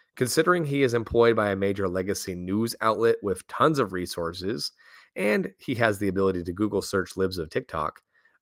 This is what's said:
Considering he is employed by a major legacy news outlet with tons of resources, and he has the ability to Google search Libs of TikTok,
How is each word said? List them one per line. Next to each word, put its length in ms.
Considering 480
he 180
is 100
employed 440
by 140
a 40
major 320
legacy 480
news 460
outlet 420
with 240
tons 320
of 140
resources, 800
and 420
he 180
has 240
the 100
ability 340
to 80
Google 300
search 340
Libs 220
of 120
TikTok, 520